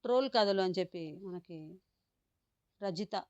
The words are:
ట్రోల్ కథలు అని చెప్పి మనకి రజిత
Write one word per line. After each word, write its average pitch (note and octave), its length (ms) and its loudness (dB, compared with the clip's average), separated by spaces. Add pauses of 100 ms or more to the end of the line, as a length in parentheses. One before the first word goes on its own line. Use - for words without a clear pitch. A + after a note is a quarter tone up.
ట్రోల్ B3+ 240 4
కథలు G3+ 320 4
అని F#3 180 2
చెప్పి E3+ 360 -6
మనకి F3 640 -12 (1000)
రజిత G3 340 -4 (140)